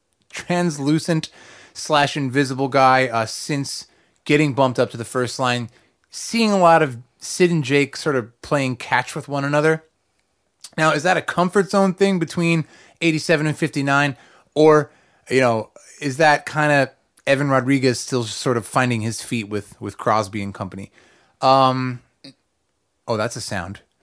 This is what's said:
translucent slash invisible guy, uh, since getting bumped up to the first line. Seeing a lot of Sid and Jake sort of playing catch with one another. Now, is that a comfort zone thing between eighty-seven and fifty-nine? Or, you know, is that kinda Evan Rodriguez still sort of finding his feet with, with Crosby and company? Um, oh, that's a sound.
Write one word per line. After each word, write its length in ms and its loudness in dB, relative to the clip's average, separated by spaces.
translucent 1000 -2
slash 420 0
invisible 520 -2
guy, 400 4
uh, 180 -2
since 600 -8
getting 300 2
bumped 240 2
up 140 0
to 40 -12
the 80 -6
first 360 -4
line. 300 -2
Seeing 440 -2
a 40 2
lot 260 6
of 160 -4
Sid 320 0
and 140 0
Jake 320 0
sort 180 -2
of 280 -6
playing 340 -2
catch 400 -4
with 100 -12
one 180 -6
another. 380 0
Now, 140 2
is 100 -2
that 140 2
a 60 -2
comfort 480 0
zone 220 2
thing 280 0
between 440 -2
eighty-seven 480 0
and 100 -4
fifty-nine? 580 0
Or, 380 6
you 120 2
know, 300 0
is 180 -6
that 280 4
kinda 460 2
Evan 240 2
Rodriguez 480 2
still 240 -4
sort 340 -4
of 120 -6
finding 320 0
his 200 -6
feet 280 -6
with, 320 -8
with 180 -12
Crosby 460 -2
and 100 -10
company? 380 -14
Um, 600 2
oh, 80 -2
that's 180 -4
a 60 -10
sound. 400 -8